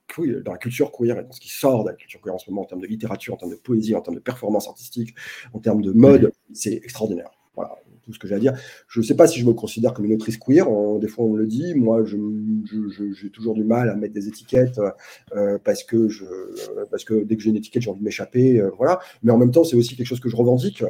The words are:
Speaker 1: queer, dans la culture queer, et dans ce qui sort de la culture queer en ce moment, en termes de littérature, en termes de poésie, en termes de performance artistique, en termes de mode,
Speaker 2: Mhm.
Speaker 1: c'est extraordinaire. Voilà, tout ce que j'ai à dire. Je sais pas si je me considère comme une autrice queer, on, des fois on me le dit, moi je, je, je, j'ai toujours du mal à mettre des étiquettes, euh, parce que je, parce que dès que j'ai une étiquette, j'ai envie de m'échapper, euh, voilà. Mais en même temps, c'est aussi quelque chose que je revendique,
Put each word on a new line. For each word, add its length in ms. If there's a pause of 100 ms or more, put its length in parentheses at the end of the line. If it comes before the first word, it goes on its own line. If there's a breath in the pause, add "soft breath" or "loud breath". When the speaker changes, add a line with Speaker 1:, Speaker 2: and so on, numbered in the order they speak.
Speaker 1:
queer, 380
dans 80
la 60
culture 340
queer, 260
et 60
dans 80
ce 80
qui 80
sort 340
de 80
la 60
culture 240
queer 140
en 40
ce 120
moment, 120
en 40
termes 160
de 40
littérature, 480
en 20
termes 140
de 60
poésie, 400
en 40
termes 160
de 40
performance 480
artistique, 480 (360 loud breath)
en 60
termes 240
de 80
mode, 320
Speaker 2:
Mhm. 80 (220)
Speaker 1:
c'est 220
extraordinaire. 560 (260)
Voilà, 180 (300)
tout 80
ce 60
que 100
j'ai 60
à 40
dire. 140 (340 loud breath)
Je 140
sais 160
pas 100
si 140
je 60
me 80
considère 400
comme 100
une 80
autrice 240
queer, 340
on, 280
des 100
fois 160
on 60
me 80
le 80
dit, 280
moi 300
je, 140 (480)
je, 240
je, 240
j'ai 160
toujours 240
du 100
mal 240
à 80
mettre 160
des 160
étiquettes, 500 (560 loud breath)
euh, 300
parce 180
que 260
je, 180 (640)
parce 140
que 200
dès 100
que 80
j'ai 60
une 80
étiquette, 260
j'ai 80
envie 100
de 40
m'échapper, 560
euh, 160
voilà. 240 (220 loud breath)
Mais 100
en 60
même 140
temps, 120
c'est 120
aussi 200
quelque 100
chose 140
que 80
je 80
revendique, 540